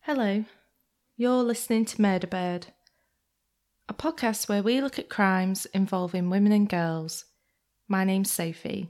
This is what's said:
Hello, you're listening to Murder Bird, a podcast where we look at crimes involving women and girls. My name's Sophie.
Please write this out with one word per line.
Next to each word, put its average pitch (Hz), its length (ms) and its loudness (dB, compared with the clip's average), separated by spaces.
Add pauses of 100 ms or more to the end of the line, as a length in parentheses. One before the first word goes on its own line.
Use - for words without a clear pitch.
Hello, 220 380 0 (720)
you're 247 260 2
listening 226 400 0
to - 180 -2
Murder 185 260 2
Bird, 180 400 -4 (1200)
a 220 40 -8
podcast 247 540 -4
where 202 160 0
we 240 160 2
look 269 180 -4
at - 120 -10
crimes 190 640 0
involving 180 560 0
women 202 240 4
and 208 160 4
girls. 165 560 -4 (640)
My 190 160 2
name's 190 260 2
Sophie. 170 580 -6